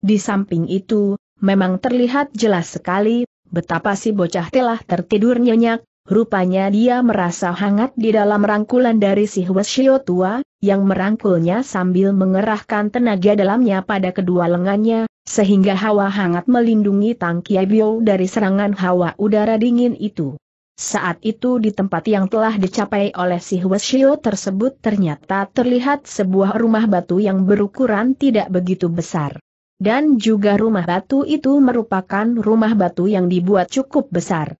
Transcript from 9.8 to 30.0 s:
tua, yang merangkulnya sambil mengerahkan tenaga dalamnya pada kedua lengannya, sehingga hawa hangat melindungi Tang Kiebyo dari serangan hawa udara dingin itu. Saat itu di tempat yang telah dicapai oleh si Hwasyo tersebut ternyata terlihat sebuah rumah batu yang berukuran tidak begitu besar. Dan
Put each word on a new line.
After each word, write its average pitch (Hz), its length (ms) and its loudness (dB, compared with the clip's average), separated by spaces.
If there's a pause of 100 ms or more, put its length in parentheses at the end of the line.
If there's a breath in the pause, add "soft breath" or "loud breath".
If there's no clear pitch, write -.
tua, 185 320 -2 (240)
yang 196 240 2
merangkulnya 190 800 0
sambil 185 480 0
mengerahkan 208 800 -2
tenaga 208 400 2
dalamnya 202 480 2
pada 190 320 -2
kedua 180 320 0
lengannya, 202 640 0 (160)
sehingga 196 480 2
hawa 202 400 0
hangat 180 320 -2
melindungi 226 720 2
Tang 170 240 -4
Kiebyo 214 640 2
dari 190 240 2
serangan 202 480 0
hawa 180 400 0
udara 214 400 0
dingin 240 400 0
itu. 151 400 -6 (400)
Saat - 480 -6
itu 240 320 -2
di 214 160 0
tempat 190 320 -4
yang 196 240 0
telah 220 240 0
dicapai 202 640 -2
oleh 180 240 -2
si 180 220 -4
Hwasyo 269 580 2
tersebut 208 640 -4
ternyata 190 640 -2
terlihat 247 560 -2
sebuah 196 540 0
rumah 226 260 2
batu 180 320 0
yang 190 320 0
berukuran 208 640 0
tidak 220 400 0
begitu 180 400 -2
besar. 156 480 -4 (400)
Dan 254 400 2